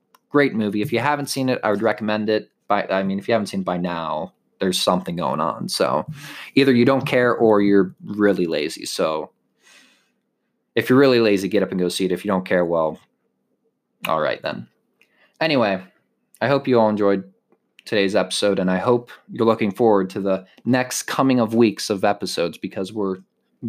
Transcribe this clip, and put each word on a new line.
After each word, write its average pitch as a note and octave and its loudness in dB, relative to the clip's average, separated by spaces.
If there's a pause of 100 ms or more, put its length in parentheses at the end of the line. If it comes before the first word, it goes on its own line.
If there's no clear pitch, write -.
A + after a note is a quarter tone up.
(300)
great C#3+ 2
movie. G#2 -2
If G#2 -4
you A#2 0
haven't C#3+ -2
seen C3 -4
it, B2+ 0
I G#2+ 0
would G2+ 0
recommend G#2+ -2
it. G#2+ -2 (180)
By, G2+ 0
I F#2+ 0
mean, F#2+ -2
if G2 -16
you A#2+ 0
haven't G#2+ 0
seen F#2+ -6
it F#2 -6
by F2+ -4
now, E2 -6 (260)
there's F#2 0
something F#2 -2
going D2+ -2
on. D#2 -4
So C#2+ -2 (480)
either C3+ 6
you A#2+ 6
don't C3+ 2
care B2 2
or A2 4
you're G2+ 4 (100)
really G2+ 0
lazy. D2+ -4
So D#2 -4 (1400)
if A2 -2
you're B2+ 6
really C3 6
lazy, G2+ 2
get G2+ 2
up F#2 -2
and F#2+ -4
go F2+ 2
see F#2 -4
it. F2+ 0
If F2+ -4
you G#2 -6
don't F#2 0
care, F2+ 2
well, E2 -2 (1120)
all D#2 -2
right C#2 -4
then. - -10 (720)
Anyway, A#2 0 (560)
I A2+ -2
hope C#3 0
you B2 4
all A2 4
enjoyed G2+ 0 (540)
today's G2 0
episode, G2 0
and F#2 0
I F#2 0
hope A#2+ 0 (180)
you're A#2 -2
looking A2 0
forward G2+ 2
to G2+ -8
the F#2+ -2 (180)
next B2+ -2
coming C3+ 0
of A2+ 0
weeks A2 2
of G2+ -2
episodes, F2+ -2
because F#2+ -10
we're G2 -4 (520)